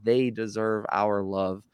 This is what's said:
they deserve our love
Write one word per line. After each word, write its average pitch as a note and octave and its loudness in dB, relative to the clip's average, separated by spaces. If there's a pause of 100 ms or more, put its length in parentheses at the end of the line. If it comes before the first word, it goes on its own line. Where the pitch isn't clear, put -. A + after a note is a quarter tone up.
they B2 4
deserve A2 -2
our G2+ 2
love F#2+ -2 (120)